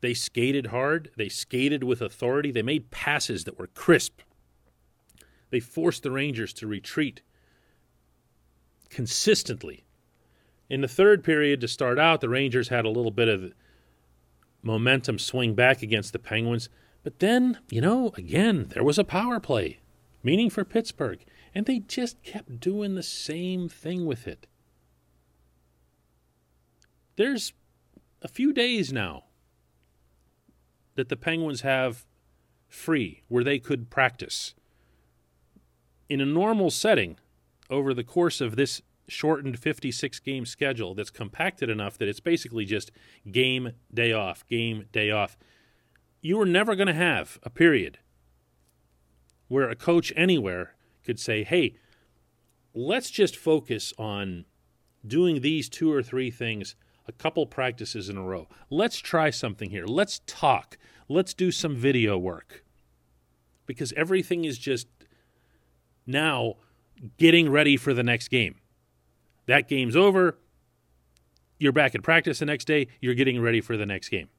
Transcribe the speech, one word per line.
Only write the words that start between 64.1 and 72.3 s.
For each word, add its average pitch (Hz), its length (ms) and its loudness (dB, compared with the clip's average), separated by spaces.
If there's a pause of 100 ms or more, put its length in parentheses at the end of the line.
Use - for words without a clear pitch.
is 135 140 -4
just 123 280 -4 (1200)
now 131 500 -2 (600)
getting 165 340 8
ready 143 260 6
for 131 180 2
the 123 80 0
next 120 260 0
game. 117 280 0 (880)
That 139 220 4
game's 131 280 0
over. 185 420 4 (1200)
You're 143 140 2
back 139 220 2
at 107 80 -4
practice 165 360 2